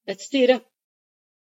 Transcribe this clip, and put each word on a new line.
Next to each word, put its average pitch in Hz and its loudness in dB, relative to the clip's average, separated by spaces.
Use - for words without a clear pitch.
et 190 -12
styre. 254 2